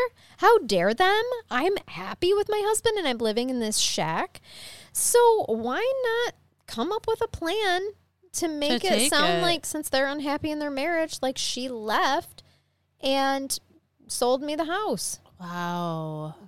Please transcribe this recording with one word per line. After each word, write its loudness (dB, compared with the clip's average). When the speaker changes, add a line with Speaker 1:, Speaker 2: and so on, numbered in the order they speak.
Speaker 1:
How 6
dare 2
them? 4
I'm 0
happy -2
with 0
my 0
husband 2
and 0
I'm 0
living 0
in -2
this -2
shack. -2
So 4
why -2
not -4
come -4
up -4
with 0
a 0
plan 0
to -2
make 0
it 0
Speaker 2:
take 4
Speaker 1:
sound 4
Speaker 2:
it. 2
Speaker 1:
like, 0
since -6
they're 2
unhappy -4
in -4
their -4
marriage, -2
like, -2
she -4
left -2
and 0
sold 0
me -4
the -2
house? -4
Speaker 2:
Wow. -6